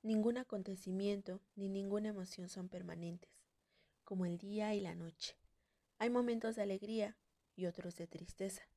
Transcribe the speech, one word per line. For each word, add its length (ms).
Ningún 360
acontecimiento 1000
ni 140
ninguna 400
emoción 400
son 200
permanentes, 640
como 240
el 120
día 360
y 60
la 140
noche. 440
Hay 120
momentos 460
de 60
alegría 540
y 100
otros 300
de 100
tristeza. 720